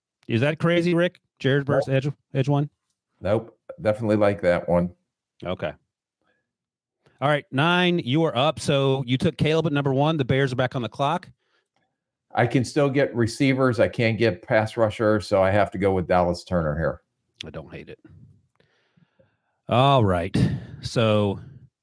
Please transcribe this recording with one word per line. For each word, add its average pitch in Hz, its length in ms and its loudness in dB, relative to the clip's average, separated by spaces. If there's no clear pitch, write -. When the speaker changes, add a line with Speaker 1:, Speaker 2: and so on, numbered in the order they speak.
Speaker 1:
Is 117 140 -2
that 151 160 -2
crazy, 170 380 0
Rick? 175 260 -2
Jared 139 240 0
Verse, 139 220 0
Speaker 2:
Nope. 135 100 -2
Speaker 1:
edge, 135 160 -2
edge 139 160 -2
one? 143 220 0
Speaker 2:
Nope. 107 340 -4
Definitely 107 360 0
like 104 260 2
that 87 260 0
one. 87 220 2
Speaker 1:
Okay. 87 260 -6
All 135 80 0
right, 147 220 0
nine, 175 480 2
you 143 240 0
are 156 120 -2
up. 143 240 0
So 139 460 0
you 123 100 0
took 147 220 -2
Caleb 156 300 0
at 156 60 -2
number 143 200 0
one. 151 240 2
The 135 80 0
Bears 131 260 0
are 127 40 -6
back 127 200 -2
on 131 60 -4
the 110 80 -6
clock. 147 400 -4
Speaker 2:
I 117 140 2
can 123 180 0
still 143 240 0
get 135 260 0
receivers. 127 640 2
I 110 100 4
can't 113 280 0
get 113 240 0
pass 110 340 0
rusher, 107 460 0
so 95 220 2
I 95 80 2
have 98 180 2
to - 80 -12
go 95 160 2
with 90 140 -2
Dallas 90 360 0
Turner 80 320 -2
here. 78 260 -4
Speaker 1:
I - 60 -16
don't - 200 -16
hate - 180 -18
it. - 100 -20
All 127 340 4
right. 90 320 0
So 107 580 0